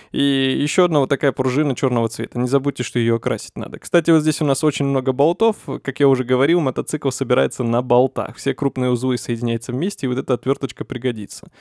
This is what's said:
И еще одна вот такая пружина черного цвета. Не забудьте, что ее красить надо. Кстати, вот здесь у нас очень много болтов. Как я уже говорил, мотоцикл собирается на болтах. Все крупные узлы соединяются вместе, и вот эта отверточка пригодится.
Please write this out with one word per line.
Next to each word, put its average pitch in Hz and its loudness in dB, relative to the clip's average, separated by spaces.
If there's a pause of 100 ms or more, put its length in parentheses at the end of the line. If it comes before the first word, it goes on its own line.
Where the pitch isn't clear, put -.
(120)
И 135 -2
еще 139 2
одна 170 2
вот 131 2
такая 143 0
пружина 131 0
черного 120 0
цвета. - -8
Не 123 0
забудьте, 135 -2
что - -4
ее 117 2
красить - -6
надо. - -10
Кстати, 170 2
вот 160 6
здесь 151 0
у 156 0
нас 139 0
очень 147 0
много 135 0
болтов. 175 2 (260)
Как - -6
я 143 6
уже 127 4
говорил, 135 2
мотоцикл 143 -2
собирается 127 0
на 117 0
болтах. 123 0
Все 135 -2
крупные 131 -2
узлы 123 0
соединяются 117 -4
вместе, 139 -4
и - 0
вот 123 -2
эта 131 -2
отверточка 131 -2
пригодится. 117 -6 (140)